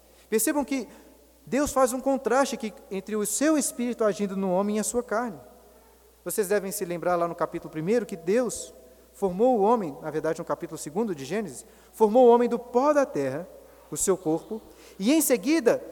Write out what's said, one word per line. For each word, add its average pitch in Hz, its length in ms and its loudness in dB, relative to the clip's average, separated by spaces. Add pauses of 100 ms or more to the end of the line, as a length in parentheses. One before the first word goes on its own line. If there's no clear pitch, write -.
(300)
Percebam 285 340 0
que 254 240 -6 (600)
Deus 262 240 0
faz 254 220 2
um 262 60 -4
contraste 262 540 0
aqui 220 180 -6 (200)
entre 196 240 -6
o 208 100 -2
seu 302 320 2
espírito 240 460 -2
agindo 202 340 0
no 196 140 -2
homem 202 260 0
e - 20 -2
a 202 40 0
sua 240 180 -4
carne. 226 380 -4 (840)
Vocês 180 240 -2
devem 196 240 0
se 185 140 -6
lembrar 175 300 -2
lá 170 120 2
no 165 80 -6
capítulo 160 360 -4
primeiro 202 340 0
que 202 100 -10
Deus 202 560 -2 (420)
formou 208 440 2
o 196 40 2
homem, 196 400 2
na 151 100 -10
verdade 156 280 -2
no 165 60 -10
capítulo 156 320 -6
segundo 175 380 -4
de 135 80 -10
Gênesis, 156 420 -8 (280)
formou 226 340 6
o - 20 10
homem 240 200 6
do 233 100 -2
pó 262 320 0
da 285 140 4
terra, 143 420 -4 (420)
o 151 60 -10
seu 180 220 0
corpo, 165 440 -4 (380)
e 214 140 4
em 320 80 4
seguida 233 600 2 (100)